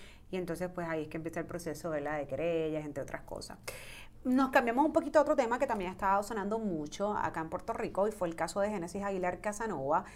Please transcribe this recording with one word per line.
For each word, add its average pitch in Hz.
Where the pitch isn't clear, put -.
Y 190
entonces, 175
pues, 175
ahí 160
es 156
que 165
empieza 160
el 160
proceso, 165
¿verdad?, 151
de 143
querellas, 156
entre 139
otras -
cosas. -
Nos 262
cambiamos 262
un 302
poquito 311
a -
otro 294
tema 247
que 277
también 202
ha 190
estado 196
sonando 208
mucho 196
acá 160
en 160
Puerto 180
Rico 202
y 214
fue 180
el 170
caso 170
de 208
Génesis 196
Aguilar 185
Casanova 185